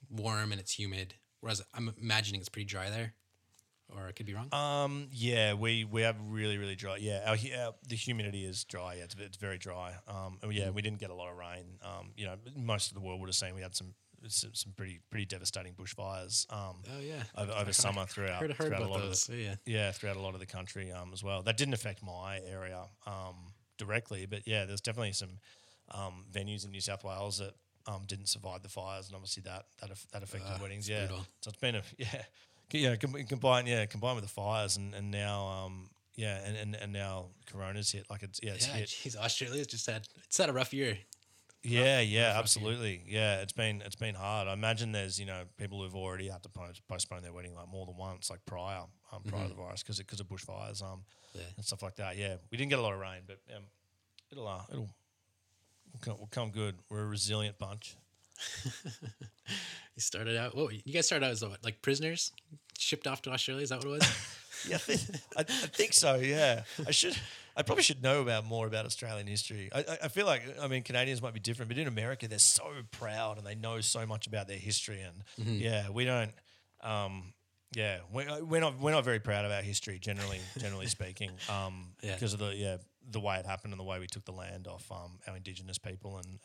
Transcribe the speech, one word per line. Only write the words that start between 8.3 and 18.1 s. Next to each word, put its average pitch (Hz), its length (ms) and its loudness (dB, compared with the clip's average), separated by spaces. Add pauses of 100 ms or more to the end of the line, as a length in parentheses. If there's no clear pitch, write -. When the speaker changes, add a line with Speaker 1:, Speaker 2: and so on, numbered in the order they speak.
Speaker 2:
is 92 200 -4
dry. 90 300 -6
Yeah, 87 100 -10
it's, 90 140 -12
it's 95 180 -12
very 95 200 -4
dry. 90 360 -8 (140)
Um, 95 360 -6
and 107 100 -2
yeah, 101 140 2
Speaker 1:
Mm. 92 80 0
Speaker 2:
we 104 80 0
didn't 107 160 -2
get 95 100 -6
a 90 60 -10
lot 90 160 -8
of 90 60 -12
rain. 90 280 -10 (160)
Um, 92 340 -10
you 104 100 -6
know, 92 100 -4 (200)
most 117 340 2
of - 40 -12
the 98 80 -8
world 92 180 -4
would 92 100 -6
have 92 60 0
seen 92 200 0
we 95 60 -8
had 92 140 -6
some, 92 200 -8 (320)
some, 110 260 -2
some 98 200 -4
pretty, 92 260 -8 (100)
pretty 104 160 -2
devastating 92 480 -4
bushfires, 95 800 -4
um, 95 300 -6 (120)
Speaker 1:
Oh, 139 60 -8
yeah. 147 220 -6 (120)
Speaker 2:
over, 104 160 -2
Speaker 1:
I 110 40 -2
Speaker 2:
over 104 100 2
Speaker 1:
heard, 95 100 4
Speaker 2:
summer 98 300 4
throughout, 92 360 -2